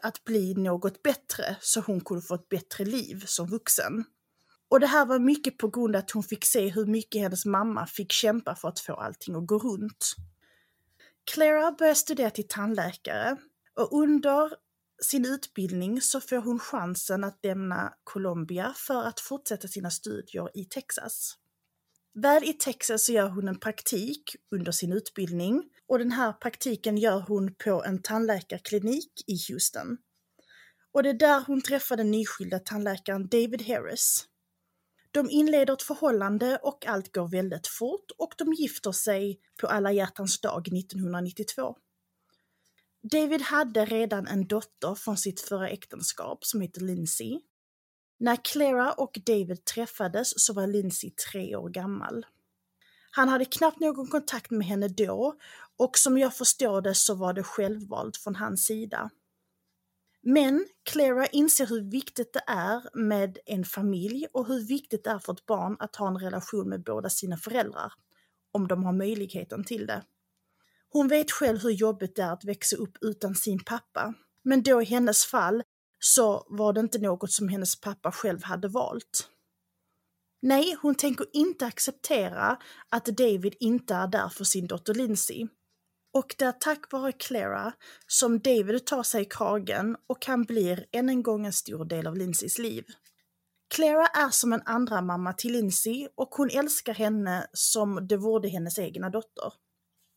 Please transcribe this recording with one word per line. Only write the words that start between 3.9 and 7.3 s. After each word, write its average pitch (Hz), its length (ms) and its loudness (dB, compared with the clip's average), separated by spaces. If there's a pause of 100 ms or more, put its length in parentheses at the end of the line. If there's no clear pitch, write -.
Och 262 100 10
det 277 80 6
här 285 180 6
var 254 140 2
mycket 277 380 4
på 220 100 0
grund 220 280 2
att 196 160 0
hon 214 120 -2
fick - 220 -4
se 202 220 4
hur 202 180 0
mycket 214 360 0
hennes 185 240 -2